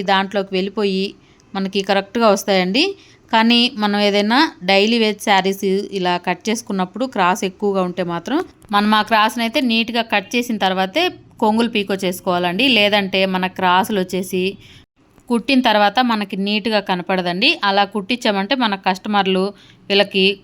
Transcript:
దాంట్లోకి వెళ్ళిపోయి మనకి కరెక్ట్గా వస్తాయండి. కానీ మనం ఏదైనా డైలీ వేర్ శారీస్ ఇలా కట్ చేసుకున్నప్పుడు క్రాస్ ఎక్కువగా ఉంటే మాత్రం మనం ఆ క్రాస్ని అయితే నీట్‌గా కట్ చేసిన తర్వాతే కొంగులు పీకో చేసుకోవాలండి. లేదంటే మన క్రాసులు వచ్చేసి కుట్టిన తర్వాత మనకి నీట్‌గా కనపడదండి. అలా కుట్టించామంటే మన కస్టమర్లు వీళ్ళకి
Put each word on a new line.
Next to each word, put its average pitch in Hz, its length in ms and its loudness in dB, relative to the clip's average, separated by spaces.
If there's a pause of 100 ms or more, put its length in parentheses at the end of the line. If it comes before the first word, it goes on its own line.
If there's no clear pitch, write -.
(120)
దాంట్లోకి 196 460 -2
వెళ్ళిపోయి 196 480 -2 (480)
మనకి 190 360 -2
కరెక్ట్గా 208 460 2
వస్తాయండి. 190 480 0 (500)
కానీ 233 260 4 (220)
మనం 208 260 0
ఏదైనా 208 320 2 (300)
డైలీ 208 340 4
వేర్ 214 140 0 (100)
శారీస్ 196 360 2 (360)
ఇలా 180 140 0 (140)
కట్ 180 220 -4
చేసుకున్నప్పుడు 208 560 -4 (100)
క్రాస్ 185 340 0
ఎక్కువగా 196 400 -2
ఉంటే 180 220 -6
మాత్రం 170 260 -4 (380)
మనం 208 240 2
ఆ - 100 2
క్రాస్ని 220 380 2
అయితే 294 140 -2 (100)
నీట్‌గా 226 320 0 (100)
కట్ 202 220 -2
చేసిన 240 300 -2
తర్వాతే 190 400 0 (360)
కొంగులు 220 320 2
పీకో 202 300 -2
చేసుకోవాలండి. 180 600 -2 (120)
లేదంటే 202 420 2 (160)
మన 185 100 -2 (120)
క్రాసులు 185 460 2
వచ్చేసి 185 400 -4 (880)
కుట్టిన 254 380 0
తర్వాత 208 300 2 (140)
మనకి 208 240 -4 (100)
నీట్‌గా 208 340 0 (100)
కనపడదండి. 185 600 -2 (200)
అలా 202 140 2 (100)
కుట్టించామంటే 208 680 -2
మన 208 120 0 (120)
కస్టమర్లు 190 560 0 (460)
వీళ్ళకి 196 340 2 (200)